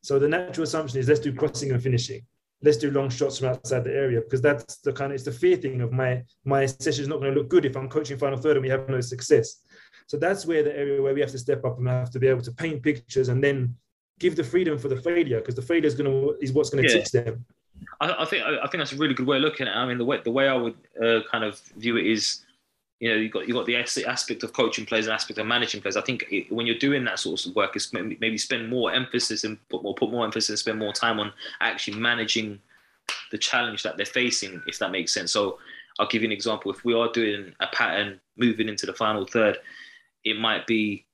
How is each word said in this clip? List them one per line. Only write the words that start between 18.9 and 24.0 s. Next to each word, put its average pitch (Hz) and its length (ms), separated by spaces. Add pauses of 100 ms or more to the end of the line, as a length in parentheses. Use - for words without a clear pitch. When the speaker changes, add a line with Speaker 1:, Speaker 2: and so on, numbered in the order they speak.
Speaker 2:
a 135 60
really 147 160
good 127 140
way 139 100
of 135 60
looking 143 240
at 104 100
it. - 0
I 123 80
mean, 123 120
the 120 60
way, 127 180
the 117 100
way 135 180
I 131 60
would, 117 200 (260)
uh, 113 200 (100)
kind 113 140
of 101 120 (200)
view 113 180
it 90 100
is, 107 360 (580)
you 117 100
know, 113 60
you 110 140
got, 101 180
you 120 60
got 117 120
the 120 100
as-, 120 220
aspect 123 460